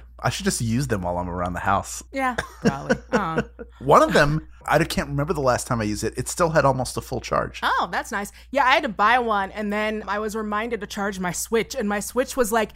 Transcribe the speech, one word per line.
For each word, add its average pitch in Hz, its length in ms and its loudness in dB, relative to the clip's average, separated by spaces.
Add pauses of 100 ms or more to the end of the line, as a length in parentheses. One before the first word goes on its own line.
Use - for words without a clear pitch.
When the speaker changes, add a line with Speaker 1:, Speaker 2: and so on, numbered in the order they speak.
(180)
Speaker 1:
I 123 120 0
should - 140 -8
just 196 180 0
use 117 260 0
them 104 140 0
while 87 160 -2
I'm 90 100 -4
around 90 240 -2
the 85 80 -4
house. 98 500 -2
Speaker 2:
Yeah, 262 260 -2 (260)
probably. 147 420 0
Speaker 1:
<laughs> - 80 -8
Speaker 2:
Uh-huh. 165 300 0 (380)
Speaker 1:
One 151 220 8
of 311 120 2
them, 156 340 2 (180)
I 147 180 4
can't 160 260 -4
remember 143 240 -2
the 147 80 -2
last 123 240 2
time 117 160 0
I - 20 0
used 104 180 -2
it. 107 140 -2
It 123 100 -6
still 175 220 0
had 156 160 4
almost 131 320 2
a - 60 -4
full - 180 -6
charge. - 420 -2
Speaker 2:
Oh, 330 300 0
that's 262 200 -6
nice. 202 200 -6 (180)
Yeah, 262 140 2
I 247 60 4
had 311 140 6
to 277 40 -2
buy 214 300 4
one, 208 320 0
and 208 200 -6
then 214 380 -2
I 208 120 -2
was 214 140 -6
reminded 220 460 -4
to 202 60 -8
charge 202 340 -6
my 180 120 -2
Switch, 220 420 -2
and 247 120 -4
my 208 140 -2
Switch 247 340 -2
was 233 160 2
like, 214 240 0